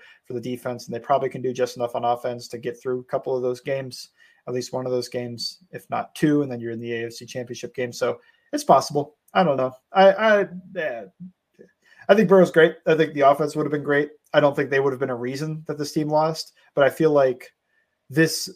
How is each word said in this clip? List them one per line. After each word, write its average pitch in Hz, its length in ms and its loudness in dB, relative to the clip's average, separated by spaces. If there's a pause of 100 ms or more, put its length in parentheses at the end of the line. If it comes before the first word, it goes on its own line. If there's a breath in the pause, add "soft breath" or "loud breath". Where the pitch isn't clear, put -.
(240 loud breath)
for - 80 -14
the 123 80 -8
defense, 123 460 -8
and - 80 -10
they 117 40 -8
probably 131 300 0
can 127 140 -10
do 131 100 -2
just 123 240 -4
enough 120 180 -4
on 123 80 -6
offense 120 460 -4
to 120 100 -12
get 117 220 -10
through 127 200 -6
a 123 40 -14
couple 131 320 -4
of 123 60 -4
those 123 180 -4
games, 135 480 -8 (400 soft breath)
at 123 60 -6
least 123 180 -8
one 131 140 -6
of 127 40 -4
those 123 180 -4
games, 123 500 -10 (120)
if - 200 -18
not 113 240 -8
two, 147 260 2
and 139 100 -4
then 120 100 -10
you're 117 120 -8
in 113 80 -10
the 117 140 -8
A 117 120 -6
F 117 60 -12
C 120 140 -18
Championship 123 480 -12
game. 123 180 -6
So 123 280 -4 (340 soft breath)
it's 294 100 -6
possible. 143 520 0 (180)
I 190 100 4
don't 139 140 0
know. 131 140 -2 (200)
I, 190 200 6
I, 208 340 2 (280)
yeah. 131 300 -6 (1040 loud breath)
I 202 60 6
think 208 140 6
Burrow's 180 220 8
great. 165 260 6 (100)
I 160 80 4
think 156 180 2
the 143 160 4
offense 147 260 2
would 151 120 -2
have 143 60 -6
been 143 100 -2
great. 143 300 0 (200)
I 151 80 4
don't 143 160 4
think 143 140 -2
they 139 100 2
would 139 140 0
have 123 60 -10
been 131 100 -2
a 127 40 -4
reason 139 520 -6
that 151 100 -8
this 147 160 -6
team 151 160 -2
lost, 156 460 -2 (200 soft breath)
but 143 100 4
I 131 60 4
feel 156 220 2
like 131 400 0 (560)
this 160 480 0